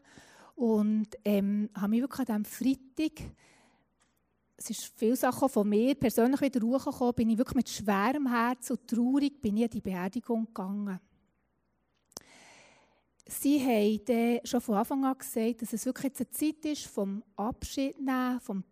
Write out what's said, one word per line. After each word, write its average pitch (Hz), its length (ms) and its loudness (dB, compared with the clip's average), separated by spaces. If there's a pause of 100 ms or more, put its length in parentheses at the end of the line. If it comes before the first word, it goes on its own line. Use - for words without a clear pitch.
(540)
und, 214 540 2 (160)
ähm, 208 500 2
habe 202 140 -2
mich 226 120 4
wirklich 269 260 -4
an 214 160 -2
diesem - 40 -4
Freitag, - 880 -4 (1200)
es - 120 -14
ist - 260 -8
viele 247 200 2
Sachen 269 340 0
von 208 180 2
mir 226 260 4
persönlich 247 460 2
wieder 254 260 0
hochgekommen, 254 480 0
bin 226 140 0
ich 226 80 2
wirklich 254 200 0
mit 233 120 2
schwerem 220 580 0
Herz 240 440 0
und - 180 -4
traurig 269 540 2
bin 208 160 0
ich 233 60 4
an 226 60 -2
die 202 120 -6
Beerdigung 214 640 -4
gegangen. 196 520 -6 (2250)
Sie 277 320 2
haben 220 460 2
dann 233 400 2
schon 247 160 0
von 214 140 0
Anfang 269 280 0
an 262 140 0
gesagt, 233 420 -2
dass 233 140 -6
es 214 100 -4
wirklich 262 200 -4
jetzt 269 160 -4
eine 233 100 -4
Zeit 302 340 -2
ist 302 220 -4
vom 202 360 -4 (140)
Abschied 269 640 -4
nehmen, 254 400 -2
vom 196 320 -6